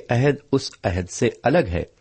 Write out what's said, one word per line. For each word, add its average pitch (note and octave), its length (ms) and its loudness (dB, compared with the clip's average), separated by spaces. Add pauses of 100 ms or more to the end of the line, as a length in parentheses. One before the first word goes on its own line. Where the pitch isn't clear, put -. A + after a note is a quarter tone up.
عہد C3 260 2 (160)
اس - 200 -2 (120)
عہد F2+ 260 -2
سے - 200 0 (140)
الگ D3 240 2
ہے۔ E2+ 160 -2 (180)